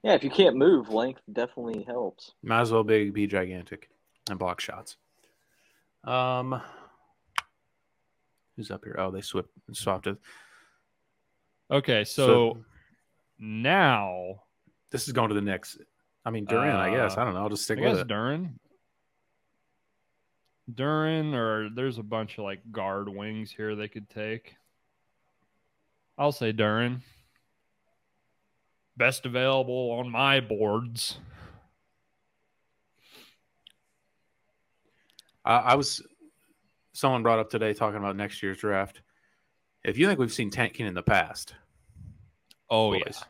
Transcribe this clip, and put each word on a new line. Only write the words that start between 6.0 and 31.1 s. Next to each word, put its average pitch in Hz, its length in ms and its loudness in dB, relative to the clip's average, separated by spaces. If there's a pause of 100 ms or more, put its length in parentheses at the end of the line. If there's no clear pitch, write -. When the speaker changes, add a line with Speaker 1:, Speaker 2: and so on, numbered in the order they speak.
Speaker 2:
Um, 127 560 -2 (2000)
who's 101 140 -12
up 95 120 -12
here? 110 140 -14
Oh, 95 140 -2
they 95 80 -10
swi-, - 260 -6 (280)
swapped - 340 -2
it. 101 100 -4 (1500)
Speaker 3:
Okay, 131 340 2
so 135 220 0
Speaker 2:
So 117 320 6 (800)
Speaker 3:
now 107 1040 0 (480)
Speaker 2:
this - 180 -6
is 135 60 -8
going 117 160 2
to 104 60 0
the 101 60 0
Knicks. 98 360 -6 (480)
I 117 60 -4
mean, 110 140 -6
Duran, 117 320 2
I 92 120 0
guess. 107 260 0
Speaker 3:
Uh, 107 60 0
Speaker 2:
I 123 40 2
don't 98 100 -2
know. 92 60 -4
I'll 104 80 -2
just 101 140 -6
stick 110 140 -2
Speaker 3:
I 135 40 -4
Speaker 2:
with 185 120 4
Speaker 3:
guess - 80 2
Speaker 2:
it. - 60 -6
Speaker 3:
Duran. 127 520 -4 (2250)
Duran, 156 640 0
or 110 400 0
there's 127 220 -4
a 117 60 -10
bunch 107 340 -6
of, 104 80 -8
like, 98 160 -8 (100)
guard 101 380 -4
wings 107 420 -10
here 107 240 -6
they 104 140 -8
could 107 200 -14
take. 110 460 -10 (1600)
I'll 143 140 0
say 113 220 -2
Duran. 113 480 0 (1900)
Best 123 300 0
available 127 680 0
on 123 180 -6
my 135 300 4
boards. 113 800 -2 (4000)